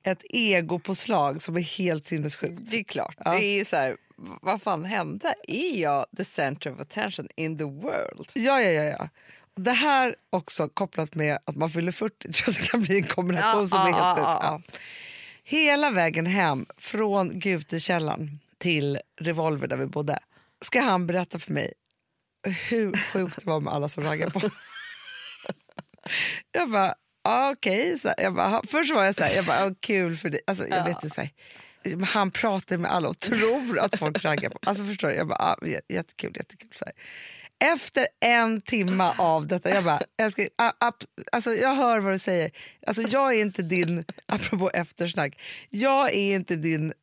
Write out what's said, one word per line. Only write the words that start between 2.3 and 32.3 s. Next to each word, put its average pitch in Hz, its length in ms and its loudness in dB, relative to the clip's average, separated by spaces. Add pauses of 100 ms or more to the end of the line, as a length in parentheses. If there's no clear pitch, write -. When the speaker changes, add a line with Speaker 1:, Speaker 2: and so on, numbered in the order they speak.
Speaker 2:
Det 226 80 -2
är 202 40 -4
klart. - 320 -6 (100)
Speaker 1:
Ja. 165 60 2
Speaker 2:
Det 196 140 4
är 202 120 2
ju 202 80 0
så - 100 -2
här... 135 140 2 (280)
v-, - 120 -16 (120)
vad 196 200 -2
fan 170 240 -2
hände? 196 480 -4 (140)
Är 254 340 -2
jag 143 240 2 (120)
the 185 80 -4
center 143 480 -4
of 135 60 -16
attention 190 560 -6
in 160 220 -4
the 156 60 -4
world? 151 720 -6
Speaker 1:
Ja, 262 280 4
ja, 202 100 4
ja, 151 120 2
ja. 151 260 -4 (460)
Och 190 60 -8
det 240 100 2
här 262 440 4 (140)
också 160 400 -2
kopplat - 460 -4
med 151 300 0
att 139 100 -6
man 156 140 0
fyller 170 220 -2
fyrtio, - 400 -6
<laughs> - 0 -
tror 180 240 2
jag - 80 -4
det - 60 -2
kan 240 120 2
bli 190 160 2
en 185 100 2
kombination 185 540 2
Speaker 2:
Ja, 196 60 0
Speaker 1:
som 190 160 4
blir 180 100 6
Speaker 2:
ja, 180 120 4
Speaker 1:
helt 180 140 4
Speaker 2:
ja, - 40 2 (120)
Speaker 1:
sjuk. - 80 0
Speaker 2:
ja, 160 180 -2 (120)
Speaker 1:
Ja. - 60 -16 (640)
Hela 294 480 4
vägen 165 340 2
hem 170 400 2 (120)
från 202 640 0
Gutekällaren 160 1000 -2 (180)
till 143 420 0 (220)
Revolver 156 460 -2
där 131 100 -2
vi 135 80 -2
bodde, 147 340 -4 (420)
ska - 200 2
han 185 260 2
berätta 175 320 -2
för - 140 -6
mig - 200 -2 (960)
hur 214 280 0
sjukt 185 420 -2
det - 60 -14
var 160 140 2
med 147 140 -4
alla 147 160 -2
som 147 140 -6
raggade 156 280 -2
på. 185 140 -2
<laughs> 208 40 2 (2000)
Jag 349 200 0
bara, 196 240 2 (280)
"Ah, 262 280 2
okej." 262 480 0
Så - 80 -2
här, 180 160 2
jag 190 120 0
bara, 196 320 2
först 302 260 0
var 214 100 4
jag 196 120 4
så 170 80 0
här, - 120 2
jag 190 100 2
bara, 165 200 2
"Ah, 190 140 -2
kul 180 380 0
för 151 120 -4
dig." 147 180 -2
Alltså, 190 200 -4
jag 185 120 0
Speaker 2:
Ja. 175 40 0
Speaker 1:
vet 175 200 -2
inte, 156 120 -6
så - 60 -4
här, 147 80 -6 (540)
men 180 200 -4
han 190 280 2